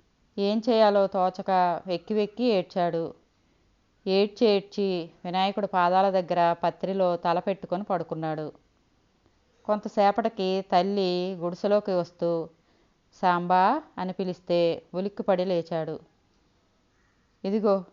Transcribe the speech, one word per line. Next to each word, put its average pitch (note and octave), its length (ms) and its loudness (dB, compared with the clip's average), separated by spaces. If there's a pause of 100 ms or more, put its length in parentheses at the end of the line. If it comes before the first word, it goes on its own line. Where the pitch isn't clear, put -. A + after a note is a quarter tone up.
(380)
ఏం G#3 320 0
చేయాలో G#3 380 4
తోచక F#3 800 0
వెక్కి F3+ 260 -6
వెక్కి G#3+ 300 -2
ఏడ్చాడు. F3 680 -2 (960)
ఏడ్చి G3+ 400 2
ఏడ్చి F#3+ 600 -2 (160)
వినాయకుడి F#3+ 420 -2
పాదాల F#3 420 2
దగ్గర E3+ 540 2
పత్రిలో F3+ 520 -2
తల F3 240 -2
పెట్టుకొని F3+ 440 -6
పడుకున్నాడు. D#3+ 680 -6 (1120)
కొంతసేపటికి G3+ 1040 0
తల్లి F#3 680 0
గుడిసెలోకి G3+ 520 -2
వస్తూ, E3+ 580 -2 (640)
"సాంబా" F#3 680 2 (160)
అని F#3 160 -6
పిలిస్తే F3 680 -2 (120)
ఉలిక్కిపడి F#3+ 520 -2
లేచాడు. E3 540 -4 (1500)
"ఇదిగో G3 480 0